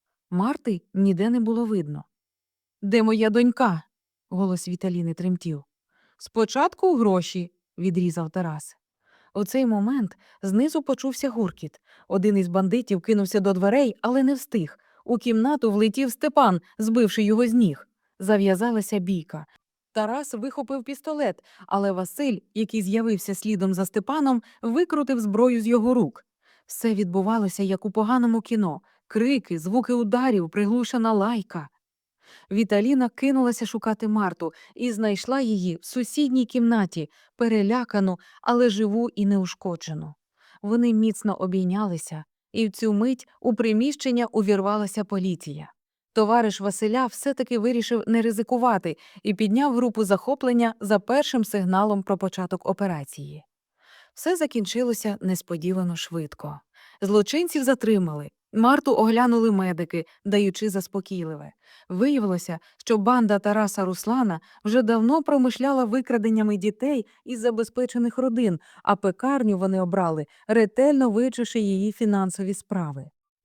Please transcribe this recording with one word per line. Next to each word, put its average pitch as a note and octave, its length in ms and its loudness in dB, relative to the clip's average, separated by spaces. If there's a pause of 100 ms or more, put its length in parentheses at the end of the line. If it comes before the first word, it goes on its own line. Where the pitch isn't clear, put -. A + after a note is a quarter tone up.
(300)
Марти G3 520 -2 (120)
ніде G3 360 2
не B3 100 2
було A3+ 260 0
видно. D3+ 380 -4 (800)
«Де G#3+ 220 4
моя A3 260 4
донька?» — A3+ 540 2 (460)
голос F#3 380 -2
Віталіни F3 460 -4
тремтів. F3 500 -4 (540)
«Спочатку D4 800 0
гроші», — F#3 560 0 (260)
відрізав F3 520 -2
Тарас. D#3+ 480 -8 (560)
У G3+ 120 -2
цей C4 200 0
момент A3 520 0 (240)
знизу B3+ 400 0
почувся C4+ 480 -4
гуркіт. G#3+ 520 -6 (260)
Один G3 300 2
із F#3 100 2
бандитів F#3+ 540 0
кинувся G#3 380 0
до G3 140 2
дверей, G#3 480 2
але B3+ 220 2
не C4+ 100 2
встиг. A3 460 -6 (260)
У A#3+ 120 0
кімнату A#3 540 2
влетів A3+ 400 2
Степан, A#3+ 500 2 (160)
збивши A3 460 2
його A3 240 4
з A3+ 60 -2
ніг. G#3+ 340 2 (320)
Зав'язалася G3+ 800 0
бійка. E3+ 460 -6 (460)
Тарас A3+ 420 -6
вихопив C4 500 -8
пістолет, C#4+ 600 -6 (240)
але G3 240 0
Василь, F#3+ 480 -4 (140)
який A3 280 -4
з'явився G3+ 540 -2
слідом F#3+ 380 -2
за F#3 120 -2
Степаном, C4 580 0 (180)
викрутив C4+ 580 0
зброю A3+ 420 2
з G#3+ 60 -2
його A#3+ 260 2
рук. B3 320 0 (400)
Все - 280 -2
відбувалося, G3 720 0
як F#3+ 220 -2
у G3+ 60 -4
поганому A3+ 500 2
кіно. G3 400 -2 (260)
Крики, A3 520 -2
звуки G#3+ 340 -2
ударів, A#3 560 2
приглушена A3+ 640 0
лайка. G3 560 -2 (800)
Віталіна A3+ 580 2
кинулася B3+ 560 0
шукати G#3+ 420 -4
Марту F#3+ 460 -2 (220)
і B3 160 -2
знайшла A3 500 -2
її F#3+ 340 0
в - 100 -16
сусідній B3+ 600 0
кімнаті, A3 640 0 (260)
перелякану, G#3+ 840 0 (220)
але A#3+ 280 4
живу G#3+ 400 0
і G#3 160 -2
неушкоджену. E3+ 880 -4 (480)
Вони A#3 320 2
міцно G#3+ 420 2
обійнялися, F#3 880 -2 (280)
і A3 160 0
в G3 40 -4
цю G#3+ 220 -2
мить A#3+ 340 0 (140)
у A#3+ 120 2
приміщення A#3+ 720 0
увірвалася G#3 800 0
поліція. F3+ 680 -6 (420)
Товариш A3 480 2
Василя G#3+ 440 0
все-таки B3 540 -4
вирішив A#3 480 0
не A3+ 140 2
ризикувати A3 760 0 (260)
і G#3 100 -2
підняв A#3 420 2
групу A#3 280 0
захоплення A#3 760 0
за G3+ 200 2
першим B3 460 0
сигналом G3 580 0
про G3 140 -2
початок F#3 520 -6
операції. D3+ 760 -6 (680)
Все F4+ 220 -2
закінчилося A#3 880 -4
несподівано F3 720 -4
швидко. D3+ 640 -10 (420)
Злочинців C4 640 0
затримали. F#3 640 0 (240)
Марту B3 420 4
оглянули A3+ 560 4
медики, F3 540 -2 (200)
даючи G3+ 440 0
заспокійливе. F3+ 800 -8 (380)
Виявилося, F#3+ 720 0 (180)
що A3+ 200 0
банда G#3+ 420 4
Тараса G#3 460 0
Руслана G3 540 -2 (260)
вже A3+ 160 2
давно A#3 420 2
промишляла C4 640 2
викраденнями A3 720 0
дітей G#3+ 480 -2 (200)
із A#3+ 140 -8
забезпечених A#3 800 -2
родин, A#3 420 0 (240)
а G3+ 120 2
пекарню G#3+ 640 0
вони F#3+ 240 0
обрали, E3+ 440 -2 (220)
ретельно B3+ 640 4
вивчивши A#3 500 -2
її G3 320 0
фінансові G3 640 -2
справи. D3+ 520 -8 (400)